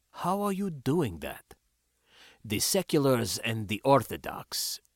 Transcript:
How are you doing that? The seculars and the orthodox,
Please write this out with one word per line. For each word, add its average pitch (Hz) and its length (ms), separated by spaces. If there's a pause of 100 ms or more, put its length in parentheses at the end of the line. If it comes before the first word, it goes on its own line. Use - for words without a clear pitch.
(120)
How 190 300
are 202 100
you 196 180
doing 131 500
that? - 360 (880)
The 104 160
seculars 135 760
and 110 300
the 104 180
orthodox, - 960 (140)